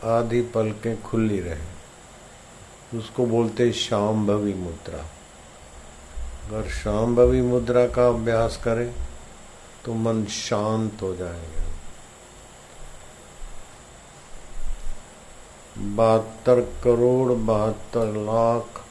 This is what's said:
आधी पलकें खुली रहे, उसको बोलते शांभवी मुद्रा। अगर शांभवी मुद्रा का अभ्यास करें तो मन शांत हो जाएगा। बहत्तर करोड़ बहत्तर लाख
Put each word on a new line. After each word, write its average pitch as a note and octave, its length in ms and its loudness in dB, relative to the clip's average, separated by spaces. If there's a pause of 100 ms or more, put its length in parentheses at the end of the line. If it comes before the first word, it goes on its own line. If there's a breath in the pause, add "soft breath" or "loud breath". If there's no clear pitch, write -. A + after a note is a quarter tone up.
आधी A#2 360 2 (140)
पलकें A2 480 -2
खुली A2 380 0
रहे, - 1600 -14
उसको A#2 280 -2
बोलते A#2 460 2
शांभवी G#2 840 0
मुद्रा। E2 480 -10 (1400)
अगर G#2+ 240 -6
शांभवी A#2+ 720 4
मुद्रा B2 440 4
का B2 220 4
अभ्यास A2+ 560 2
करें A#2+ 280 0 (920)
तो A#2 100 -6
मन A2+ 360 0
शांत A2 720 -2
हो F#2+ 140 -4
जाएगा। E2+ 460 -6 (4000)
बहत्तर A2+ 640 4 (240)
करोड़ B2 480 4
बहत्तर A2 720 0 (160)
लाख A2+ 680 0